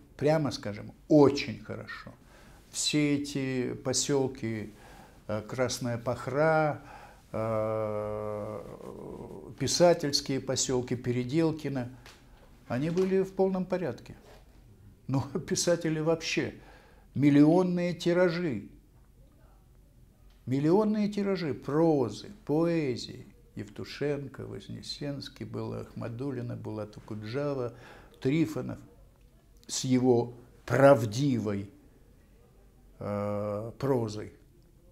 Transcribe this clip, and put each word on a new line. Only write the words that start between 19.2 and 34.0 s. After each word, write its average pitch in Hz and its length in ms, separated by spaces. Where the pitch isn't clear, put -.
миллионные 202 640
тиражи 196 460
прозы, 139 800
поэзии. 156 800
Евтушенко, 131 920
Вознесенский, 113 1000
Белла 113 340
Ахмадуллина, 120 760
Булат 107 400
Окуджава, 120 760
Трифонов 131 580
с - 180
его 127 500
правдивой, 117 1040
э, 104 800
прозой. 110 540